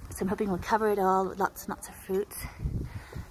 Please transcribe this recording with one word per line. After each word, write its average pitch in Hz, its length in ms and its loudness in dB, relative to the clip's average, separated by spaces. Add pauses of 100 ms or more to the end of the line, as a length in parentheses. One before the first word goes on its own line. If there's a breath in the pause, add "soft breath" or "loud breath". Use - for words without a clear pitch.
(100)
So - 100 -10
I'm 196 80 0
hoping 202 220 0
we'll 180 80 0
cover 214 320 4
it 208 80 4
all 190 300 6
with - 100 -6
lots - 240 0
and - 80 -6
lots - 180 -8
of - 60 -16
fruits. - 420 -2 (960 loud breath)